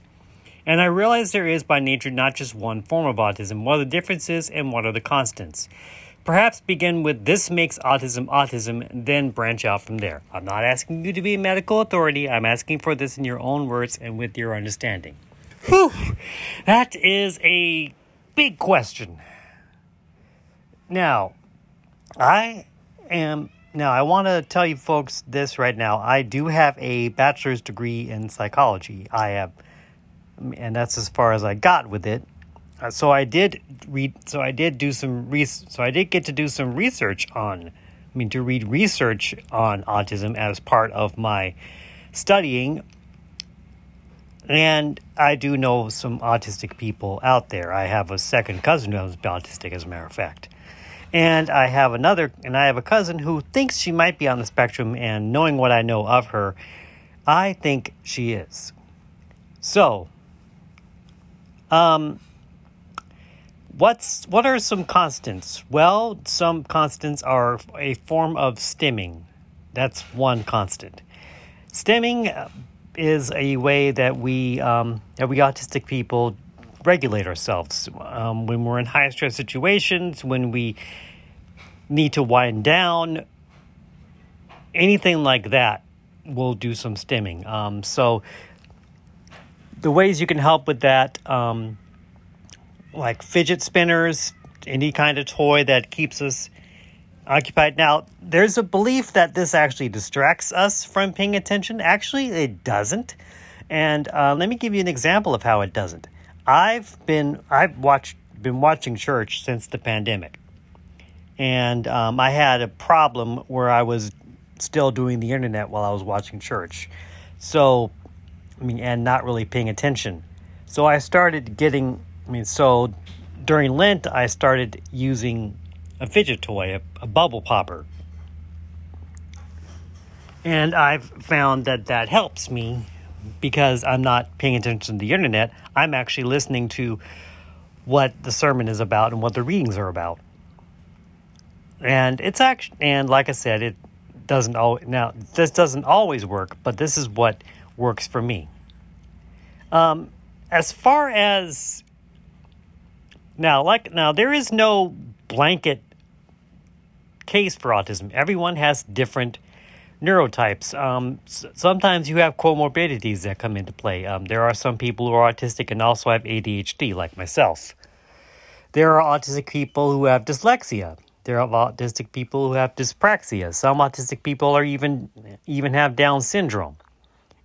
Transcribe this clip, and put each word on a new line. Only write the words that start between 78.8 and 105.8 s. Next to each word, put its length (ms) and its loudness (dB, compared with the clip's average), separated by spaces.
high 220 2
stress 260 -4
situations, 880 -2
when 300 -2
we 240 -4
need 240 2
to 100 0
wind 400 2
down, 640 2
anything 520 2
like 260 2
that, 320 2
we'll 300 -4
do 200 -6
some 200 -8
stimming. 500 -4
Um, 380 -6
so 400 2
the 100 0
ways 300 4
you 80 0
can 100 0
help 300 4
with 140 -2
that, 360 4
um, 500 -2
like 320 -6
fidget 360 0
spinners, 720 0
any 240 -2
kind 260 2
of 80 -6
toy 380 4
that 260 2
keeps 320 -6
us 260 -6
occupied. 500 2
Now, 300 4
there's 340 4
a 60 2
belief 520 0
that 200 4
this 180 0
actually 360 2
distracts 640 0
us 320 0
from 280 -2
paying 220 -2
attention. 460 -4
Actually, 480 0
it 340 -4
doesn't. 540 -4
And, 380 0
uh, 320 2
let 100 0
me 60 -2
give 200 -4
you 60 2
an 60 0
example 480 2
of 80 -4
how 200 4
it 100 -4
doesn't. 340 -6